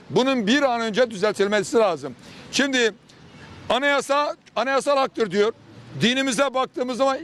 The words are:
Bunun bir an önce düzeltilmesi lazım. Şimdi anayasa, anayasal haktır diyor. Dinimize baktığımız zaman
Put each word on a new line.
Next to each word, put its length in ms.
Bunun 380
bir 140
an 200
önce 300
düzeltilmesi 680
lazım. 380
Şimdi 400
anayasa, 680
anayasal 420
haktır 340
diyor. 220
Dinimize 520
baktığımız 440
zaman 260